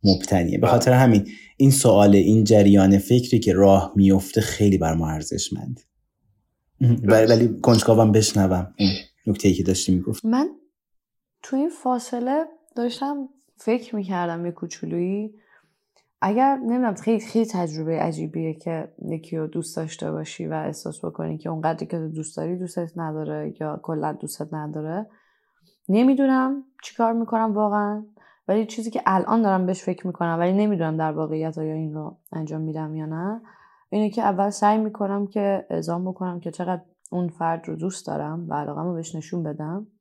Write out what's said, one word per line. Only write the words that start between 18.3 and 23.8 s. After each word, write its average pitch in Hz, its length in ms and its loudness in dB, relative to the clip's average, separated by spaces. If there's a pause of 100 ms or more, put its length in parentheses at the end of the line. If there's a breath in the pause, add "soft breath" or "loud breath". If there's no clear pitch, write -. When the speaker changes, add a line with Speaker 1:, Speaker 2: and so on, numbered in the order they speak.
Speaker 3:
که 160 340 -8 (200)
یکی 165 280 -8
رو 156 100 -4
دوست 160 300 -8
داشته 160 340 -8
باشی 156 360 -8
و 156 60 -8
احساس 156 520 -8
بکنی 165 340 -8
که 160 100 -10
اونقدری 160 380 -4
که 170 120 -8
تو 160 100 -8
دوست 156 280 -12
داری 165 220 -6
دوستت 170 380 -8
نداره 151 640 -8
یا 156 220 -8